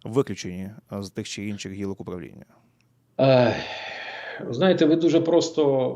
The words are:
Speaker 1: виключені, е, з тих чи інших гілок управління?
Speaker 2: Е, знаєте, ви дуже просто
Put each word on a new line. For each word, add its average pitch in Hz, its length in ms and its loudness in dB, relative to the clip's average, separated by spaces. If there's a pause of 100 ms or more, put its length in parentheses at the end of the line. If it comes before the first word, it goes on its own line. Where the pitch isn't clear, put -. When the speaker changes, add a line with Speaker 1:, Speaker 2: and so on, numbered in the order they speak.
Speaker 1:
виключені, 95 680 -4 (240)
е, 101 100 -8
з 95 60 -10
тих 107 200 -10
чи 104 180 -8
інших 101 240 -8
гілок 98 300 -6
управління? 90 440 -12 (760)
Speaker 2:
Е, 127 360 6 (920)
знаєте, 156 360 4
ви 156 100 6
дуже 165 260 4
просто 143 760 2